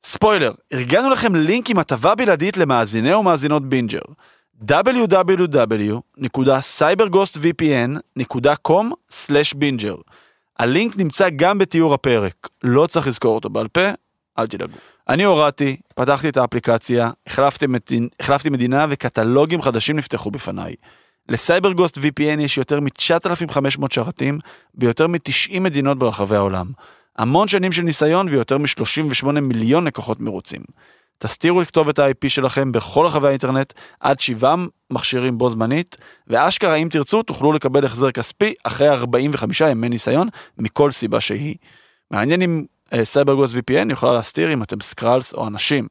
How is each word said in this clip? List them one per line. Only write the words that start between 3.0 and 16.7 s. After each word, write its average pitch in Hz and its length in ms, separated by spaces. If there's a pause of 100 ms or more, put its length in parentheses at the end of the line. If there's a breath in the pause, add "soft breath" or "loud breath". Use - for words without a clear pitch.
ומאזינות 151 540
בינג'ר. 123 300 (640 soft breath)
דאבליו 202 440
דאבליו 180 400
דאבליו 110 520 (180)
נקודה 131 440
סייבר 185 480
גוסט 190 320
וי 165 120
פי 143 320
אן 127 100 (220)
נקודה 135 400
קום 208 360 (180)
סלאש 147 440
בינג'ר. 131 400 (640 soft breath)
הלינק 156 380
נמצא 185 400
גם 180 220
בתיאור 165 360
הפרק, 113 540 (160)
לא 131 220
צריך 160 200
לזכור 117 280
אותו 110 160
בעל 110 180
פה, 170 120 (580)
אל 113 80
תדאגו. 90 300 (320 loud breath)
אני 151 160
הורדתי, 147 520 (180)
פתחתי 135 340
את 139 80
האפליקציה, 120 760 (160)